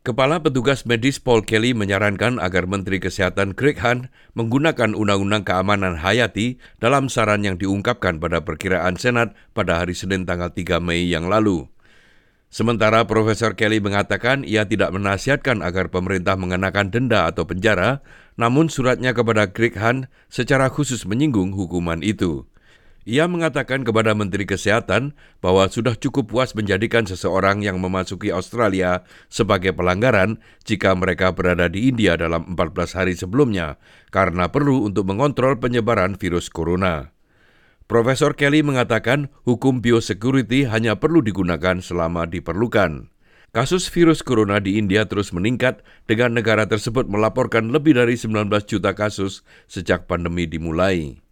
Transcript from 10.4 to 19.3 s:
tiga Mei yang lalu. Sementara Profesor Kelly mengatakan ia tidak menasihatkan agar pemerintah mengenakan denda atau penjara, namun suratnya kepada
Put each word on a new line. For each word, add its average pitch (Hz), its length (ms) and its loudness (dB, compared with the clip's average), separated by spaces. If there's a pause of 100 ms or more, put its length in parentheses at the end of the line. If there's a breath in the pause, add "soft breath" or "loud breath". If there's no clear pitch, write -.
tiga 85 240 -2
Mei 87 240 0
yang 85 240 -2
lalu. 101 400 0 (800 soft breath)
Sementara 113 560 2
Profesor 110 480 0
Kelly 107 320 0
mengatakan 101 560 0
ia 107 240 0
tidak 95 240 0
menasihatkan 101 720 -2
agar 90 320 -2
pemerintah 92 400 0
mengenakan 95 560 -2
denda 110 400 2
atau 85 160 -2
penjara, 98 560 0 (400 loud breath)
namun 131 320 2
suratnya 127 400 0
kepada 107 400 2